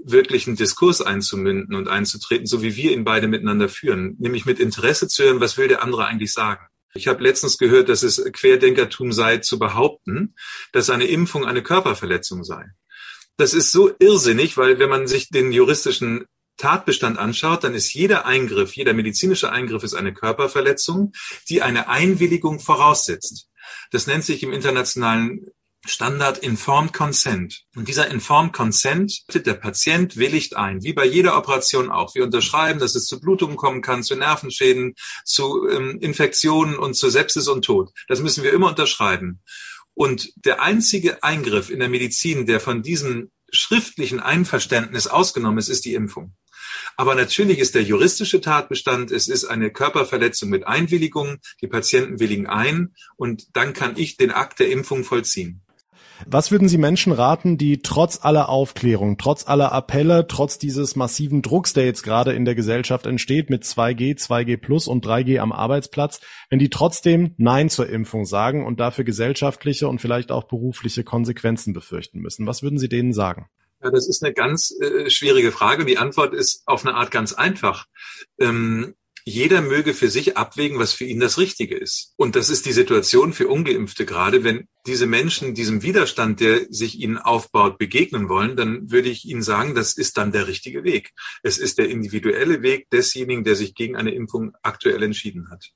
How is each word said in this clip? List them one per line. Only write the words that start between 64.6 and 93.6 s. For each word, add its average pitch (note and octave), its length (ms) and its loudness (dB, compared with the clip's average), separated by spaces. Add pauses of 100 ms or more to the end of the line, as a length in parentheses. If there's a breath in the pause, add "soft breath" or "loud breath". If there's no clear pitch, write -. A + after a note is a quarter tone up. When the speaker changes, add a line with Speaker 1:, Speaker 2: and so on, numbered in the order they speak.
Speaker 2:
und A#2+ 160 0
drei A2+ 200 0
G B2+ 160 2
am G#2+ 120 -2
Arbeitsplatz, C#3 680 -2 (280 loud breath)
wenn C3+ 100 2
die C#3 120 4
trotzdem E3+ 640 2
Nein C3 320 4
zur - 200 -2
Impfung A2 360 -6
sagen A#2 400 0
und A#2+ 160 -6
dafür A#2+ 240 -2
gesellschaftliche C3+ 840 -2
und B2+ 120 -4
vielleicht A#2+ 320 -4
auch B2 120 -2
berufliche A#2+ 600 -6
Konsequenzen A#2 720 -2
befürchten E2+ 460 -12
müssen? F2 260 -8
Was B2 160 -6
würden C#3+ 160 -2
Sie C3 100 -2
denen A#2+ 240 0
sagen? F#2+ 360 -2 (340)
Speaker 1:
Ja, - 80 -2
das C3 180 2
ist F4 160 -4
eine - 80 0
ganz, D3 480 -2
äh, C#3+ 300 -2
schwierige C3 420 4
Frage. C#3+ 320 2
Die B2+ 140 2
Antwort C#3 340 0
ist - 320 -2
auf C3 220 0
eine B2+ 80 -2
Art A#2+ 160 -2
ganz A2 240 -2
einfach. D3 500 -2 (560 loud breath)
Ähm, A#2 540 0 (340)
jeder C3 320 2
möge D3 320 0
für A#2+ 160 2
sich C3+ 280 0
abwägen, C#3+ 420 -4
was A2 140 0
für - 120 -6
ihn A#2+ 140 -6
das A#2+ 180 0
Richtige F#3 400 -2
ist. - 400 -10
Und - 200 0
das - 120 0
ist C#3+ 160 -2
die C3 80 -4
Situation B2+ 600 4
für B2+ 160 -2
Ungeimpfte B2+ 580 -2
gerade, F#2 380 2
wenn A#2 240 -2 (180)
diese B2 200 0
Menschen B2+ 480 -2
diesem G#2+ 280 -2
Widerstand, B2+ 560 0
der A2+ 220 4 (100)
sich G#2+ 300 -8
ihnen A2 180 -4
aufbaut, G#2+ 580 0
begegnen G#2+ 520 -2
wollen, G#2 280 0
dann A2 340 -4
würde B2 180 4
ich A#2 160 -8
ihnen A#2+ 180 -8
sagen, A2 320 -2
das A2+ 200 -2
ist - 220 -4
dann G2+ 140 0
der G2 160 -2
richtige - 380 -10
Weg. - 280 -2 (300 loud breath)
Es G#2 160 -2
ist - 200 -2
der F#3 100 2
individuelle A2+ 720 -2
Weg C3 280 0
desjenigen, B2+ 520 0
der G#2 140 2
sich G2+ 180 -6